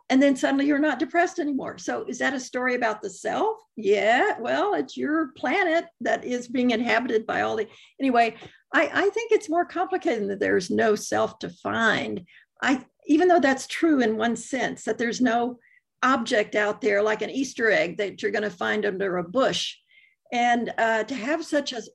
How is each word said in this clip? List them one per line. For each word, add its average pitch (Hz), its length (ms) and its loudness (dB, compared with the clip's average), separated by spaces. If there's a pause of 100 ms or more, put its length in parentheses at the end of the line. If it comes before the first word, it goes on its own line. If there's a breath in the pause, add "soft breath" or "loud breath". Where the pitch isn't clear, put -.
(100)
and 262 100 6
then 285 140 6
suddenly 277 320 0
you're 294 120 2
not 285 200 0
depressed 349 400 0
anymore. 285 400 -4
So 240 280 -6
is 247 120 -8
that 262 160 0
a 254 60 -4
story 254 340 -2
about 226 260 -2
the 196 100 -8
self? 320 480 -2 (180)
Yeah, 220 640 2
well, 294 340 0
it's 285 220 -4
your 294 400 -2
planet 339 480 0 (160)
that 226 240 -2
is 247 240 -6
being 247 240 2
inhabited 233 540 0
by - 160 0
all 220 140 -2
the, 220 120 -4 (320 loud breath)
anyway, 240 340 2 (400 loud breath)
I, 302 180 2
I 359 180 2
think 453 200 -2
it's 427 180 2
more 339 160 2
complicated 349 580 -2
than 196 60 -2
that 196 120 -4
there's 196 300 0
no 214 260 2
self 214 440 -2
to 180 80 -8
find. 208 800 -2 (360 soft breath)
I, - 220 0 (220)
even 320 220 4
though 349 120 6
that's 269 260 0
true 311 340 2
in 220 180 2
one 233 180 0
sense, 247 480 -6
that 220 140 -4
there's 233 220 -2
no 240 380 0 (440 soft breath)
object 233 520 0
out 208 260 0
there 202 220 2
like 214 200 0
an 208 80 -6
Easter 247 400 -2
egg 165 260 2
that 196 240 -4
you're 208 100 -2
gonna 208 200 -2
find 214 340 -2
under 185 320 -2
a 175 80 -2
bush. 180 520 -2 (540 soft breath)
And, 240 460 0
uh, 226 280 2
to 254 100 -8
have 294 300 -4
such 285 280 -2
a, 233 80 -8 (140)